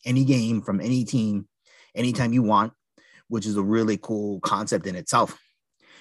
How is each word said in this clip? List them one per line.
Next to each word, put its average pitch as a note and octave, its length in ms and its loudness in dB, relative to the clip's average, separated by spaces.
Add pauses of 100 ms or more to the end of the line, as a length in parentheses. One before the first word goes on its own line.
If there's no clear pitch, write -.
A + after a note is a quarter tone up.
any B2+ 200 2
game A#2 380 2
from G2 180 -2
any B2 240 0
team G#2 420 -2 (480)
anytime A#2+ 380 0
you B2+ 100 4
want, G#2+ 300 2 (560)
which A2 180 -4
is G#2 100 -2
a G2+ 60 2
really A2 360 2
cool G#2 420 -6
concept G2+ 480 -2
in F2+ 80 -6
itself. G#2+ 420 -2 (640)